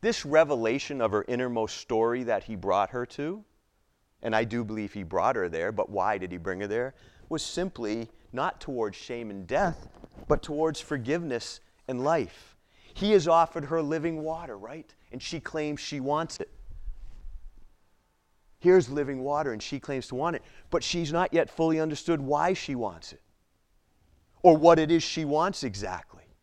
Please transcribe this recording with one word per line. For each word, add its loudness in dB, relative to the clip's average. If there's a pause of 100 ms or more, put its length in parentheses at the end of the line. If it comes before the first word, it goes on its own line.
This 0
revelation 2
of 4
her 2
innermost -2
story 0
that 0
he -10
brought 2
her -6
to, -8 (800)
and 0
I 4
do -4
believe -6
he -8
brought 0
her 0
there, -2
but -2
why 0
did -6
he -8
bring -6
her -4
there? -4 (340)
Was -4
simply -6 (240)
not -4
towards -4
shame -10
and -12
death, -2 (380)
but 2
towards -2
forgiveness -4 (280)
and -4
life. -2 (360)
He 0
has 6
offered 4
her 0
living -2
water, -8
right? -16 (180)
And -10
she -8
claims -4
she -8
wants -2
it. -8 (2000)
Here's 8
living -2
water, 0
and -8
she -6
claims -6
to -8
want 0
it, -6 (260)
but 0
she's -2
not 2
yet 4
fully 2
understood 0
why 2
she -6
wants -6
it -20 (1200)
or 12
what 10
it 4
is 4
she -4
wants 0
exactly -8 (180)